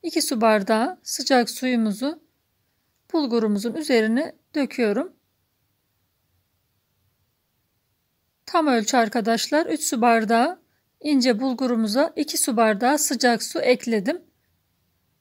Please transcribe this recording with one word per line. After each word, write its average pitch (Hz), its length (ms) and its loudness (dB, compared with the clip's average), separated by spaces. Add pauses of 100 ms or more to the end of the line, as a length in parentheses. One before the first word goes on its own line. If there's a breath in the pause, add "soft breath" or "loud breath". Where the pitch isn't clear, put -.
İki 330 180 -2
su 240 200 -2
bardağı 220 640 2
sıcak 247 460 0
suyumuzu 247 680 -2 (920)
bulgurumuzun 220 600 0
üzerine 262 600 0 (200)
döküyorum. 247 580 -2 (3250)
Tam 320 220 0
ölçü 233 300 2
arkadaşlar, 226 680 0
üç - 180 -4
su 247 180 -2
bardağı 233 600 2 (380)
ince 262 400 2
bulgurumuza 247 760 -2
iki 302 220 -4
su 247 200 -2
bardağı 226 400 2
sıcak 240 460 0
su - 160 -6
ekledim. 247 640 0 (1000)